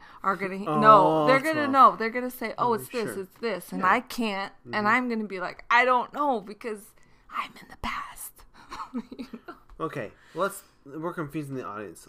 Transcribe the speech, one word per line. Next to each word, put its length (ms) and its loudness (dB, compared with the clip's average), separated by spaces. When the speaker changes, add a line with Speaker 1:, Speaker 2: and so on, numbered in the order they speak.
Speaker 1:
are 120 0
gonna 220 -8
he-, 100 -10
Speaker 2:
All 120 0
Speaker 1:
no, 480 8
they're 120 6
gonna 280 -2
Speaker 2:
twelve. 40 -2
Speaker 1:
know. 260 8
They're 120 -2
gonna 220 -6
say, 260 -8
"Oh, 140 0
Speaker 2:
Mm, 80 0
Speaker 1:
it's 100 -14
this, 240 -6
Speaker 2:
sure. 80 -8
Speaker 1:
it's 180 -16
this," 320 -6
and 100 -8
Speaker 2:
Yeah. 100 2
Speaker 1:
I 80 2
can't, 540 -6
and 80 -12
Speaker 2:
Mm-hmm. 140 -2
Speaker 1:
I'm 220 0
gonna 160 -4
be 140 -10
like, 300 -10
"I 160 4
don't 280 0
know 280 0
because 380 -12
I'm 220 -10
in 80 -20
the 80 -20
past." 540 -10
<laughs> 0 -
You 80 -12
know? 60 -16
Speaker 2:
Okay, 320 -8
let's, 260 -4
we're 280 -8
confusing 420 -8
the 100 -8
audience. 440 -12